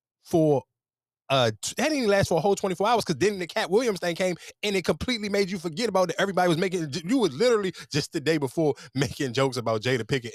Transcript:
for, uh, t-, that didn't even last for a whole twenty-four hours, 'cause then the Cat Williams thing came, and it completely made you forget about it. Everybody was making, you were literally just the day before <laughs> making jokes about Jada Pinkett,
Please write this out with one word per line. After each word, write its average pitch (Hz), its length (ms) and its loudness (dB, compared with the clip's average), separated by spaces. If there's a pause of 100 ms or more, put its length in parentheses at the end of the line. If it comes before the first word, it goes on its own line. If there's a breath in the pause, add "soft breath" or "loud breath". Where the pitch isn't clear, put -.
(260)
for, 156 380 4 (680)
uh, 127 220 4 (100)
t-, - 160 -8
that 233 80 0
didn't 302 140 0
even 226 100 0
last 196 200 2
for 175 80 2
a 165 40 2
whole 202 140 2
twenty-four 190 320 -2
hours, 226 180 2
'cause 165 120 -2
then 190 220 0
the 175 80 -6
Cat 185 240 -4
Williams 214 280 0
thing 175 160 -2
came, 185 200 -2 (280 loud breath)
and 208 120 -2
it 180 100 -2
completely 208 440 -2
made 202 200 0
you 196 80 -6
forget 175 320 -4
about 185 200 4
it. - 100 -2
Everybody 180 300 2
was 160 80 4
making, 170 360 -2 (120)
you 247 140 2
were 202 100 2
literally 196 440 2 (180 loud breath)
just 147 220 -4
the 175 80 -2
day 156 160 0
before 143 380 0 (100)
<laughs> - 100 -20
making 135 380 -2
jokes 131 240 0
about 113 240 -2
Jada 123 200 0
Pinkett, 117 340 -4